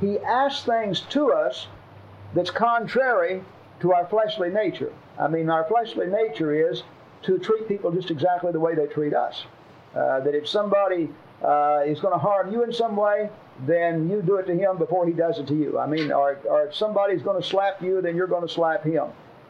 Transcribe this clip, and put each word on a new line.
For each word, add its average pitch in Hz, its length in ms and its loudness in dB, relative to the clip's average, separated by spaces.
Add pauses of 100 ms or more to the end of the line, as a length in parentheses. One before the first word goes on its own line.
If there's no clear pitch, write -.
he 202 180 0
asks 269 460 0
things 220 360 0 (100)
to 277 220 2
us - 360 -2 (640)
that's 175 160 0
contrary 220 920 0 (380)
to 175 140 4
our 175 120 2
fleshly 202 440 0
nature. 190 420 -2 (260)
I 147 100 0
mean, 160 200 -2
our 160 160 2
fleshly 220 420 0
nature 196 460 0
is 156 300 0 (400)
to 185 160 0
treat 214 300 0
people 196 220 -2
just 175 200 -2
exactly 175 420 0
the 160 80 -2
way 165 140 2
they 151 120 0
treat 147 280 -2
us. - 300 -4 (500)
Uh, 135 260 0
that 143 140 0
if 147 120 -2
somebody, 196 640 0 (320)
uh, 147 420 4
is 151 160 -2
gonna 180 180 0
harm 190 340 0
you 233 100 0
in 226 100 -2
some 226 220 -2
way, 208 340 2 (380)
then 165 420 2
you 208 140 0
do 196 140 2
it 185 100 -2
to 180 80 0
him 185 240 2
before 165 280 2
he 170 60 2
does 165 260 0
it 139 80 -6
to 147 80 0
you. 143 240 0
I 127 80 -2
mean, 151 260 -2
or, 139 260 2 (100)
or 151 180 2
if 147 80 -8
somebody's 202 480 0
gonna 180 200 -2
slap 196 400 0
you, 185 180 0
then 170 160 0
you're 185 100 0
gonna 175 220 -2
slap 160 360 0
him. 156 240 0 (420)